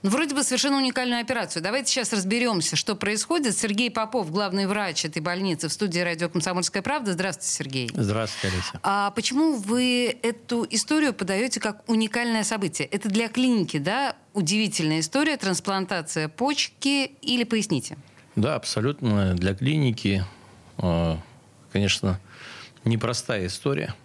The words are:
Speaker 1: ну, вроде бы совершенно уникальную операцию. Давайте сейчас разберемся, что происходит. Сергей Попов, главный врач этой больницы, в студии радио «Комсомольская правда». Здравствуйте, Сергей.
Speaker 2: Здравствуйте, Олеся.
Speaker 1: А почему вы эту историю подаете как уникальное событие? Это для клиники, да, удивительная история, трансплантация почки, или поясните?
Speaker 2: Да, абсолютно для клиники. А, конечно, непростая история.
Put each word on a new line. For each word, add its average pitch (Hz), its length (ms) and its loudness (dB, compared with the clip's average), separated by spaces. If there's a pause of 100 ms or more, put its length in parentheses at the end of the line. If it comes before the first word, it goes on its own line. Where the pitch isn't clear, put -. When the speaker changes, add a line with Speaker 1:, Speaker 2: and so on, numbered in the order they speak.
Speaker 1:
ну, 196 80 2
вроде 285 220 2
бы 269 120 0
совершенно 277 320 2
уникальную 247 440 2
операцию. 226 400 -2
Давайте 220 300 0
сейчас 240 220 0
разберемся, 202 640 2
что - 180 0
происходит. 214 640 0
Сергей 226 320 0
Попов, 220 400 -2
главный 196 380 0
врач 196 360 -2
этой 160 160 -4
больницы, 175 480 -2
в - 40 -2
студии 175 260 -2
радио 175 300 0
«Комсомольская 180 540 -2
правда». 240 320 -2
Здравствуйте, 185 380 -4
Сергей. 131 400 -4
Speaker 2:
Здравствуйте, 104 640 -2
Олеся. - 300 -6
Speaker 1:
А 202 260 2
почему 277 460 0
вы 247 680 2
эту 233 480 -2
историю 285 420 2
подаете 196 460 -2
как 214 300 -4
уникальное 226 560 2
событие? 190 420 -2
Это 202 220 -4
для 220 200 2
клиники, 226 500 2
да, 226 360 0 (200)
удивительная 175 680 2
история, 277 360 2
трансплантация 180 920 -2
почки, 277 800 0 (140)
или 247 220 0
поясните? 214 560 0 (380)
Speaker 2:
Да, 135 180 2
абсолютно 107 800 0
для 92 180 2
клиники. 113 720 2 (540)
А, 82 400 2 (540)
конечно, 95 480 0 (640)
непростая 113 640 0
история. - 560 -4